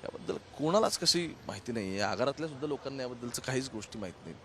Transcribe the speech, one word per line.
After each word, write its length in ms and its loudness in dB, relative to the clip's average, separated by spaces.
याबद्दल 300 -4
कोणालाच 640 4
कशी 300 4
माहिती 260 -6
नाही 160 0
आहे, 120 0
आगारातल्या 480 2
सुद्धा 180 -6
लोकांना 360 -4
याबद्दलचं 440 -4
काहीच 260 0
गोष्टी 260 -8
माहीत 160 -6
नाही. 200 -10